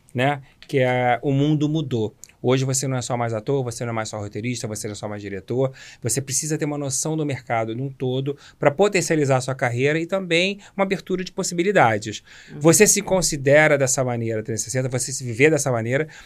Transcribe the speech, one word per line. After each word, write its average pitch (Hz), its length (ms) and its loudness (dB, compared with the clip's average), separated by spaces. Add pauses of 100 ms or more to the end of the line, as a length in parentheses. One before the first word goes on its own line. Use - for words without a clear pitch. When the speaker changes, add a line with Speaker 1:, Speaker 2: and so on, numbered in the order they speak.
(140)
Speaker 1:
né? 139 280 0 (260)
Que 143 100 -2
é, 123 440 2
o 147 100 0
mundo 147 360 2
mudou. 123 460 -2 (300)
Hoje 131 200 2
você 135 240 -2
não 131 80 -2
é 123 60 -4
só 123 140 -4
mais 120 160 -2
ator, 135 300 -2
você 120 220 -8
não 120 60 -6
é 117 40 -6
mais 110 140 -4
só 107 100 -10
roteirista, 110 480 -6
você 107 220 -8
não 104 40 -8
é 104 40 -10
só 107 120 -10
mais 104 140 -8
diretor. 117 500 -4 (300)
Você 123 180 -2
precisa 151 380 -4
ter 156 60 -4
uma 147 120 -4
noção 147 400 -4
do 156 80 -2
mercado 117 480 -4
num 127 160 -6
todo 135 480 -4 (220)
pra 147 100 4
potencializar 160 680 2
a 127 40 2
sua 131 140 -4
carreira 131 460 0
e 170 80 -4
também 190 500 0 (180)
uma 196 80 0
abertura 185 380 -4
de 185 80 -10
possibilidades. 156 880 0 (300)
Speaker 2:
Uhum. 151 80 -16
Speaker 1:
Você 160 260 8
se 202 160 4
considera 151 800 4
dessa 135 240 0
maneira, 117 400 -2
trezentos 110 200 -6
e - 100 -10
sessenta, 131 160 -2
você 127 240 -4
se 131 100 -8 (100)
vê 131 160 6
dessa 143 220 2
maneira 123 380 0 (180)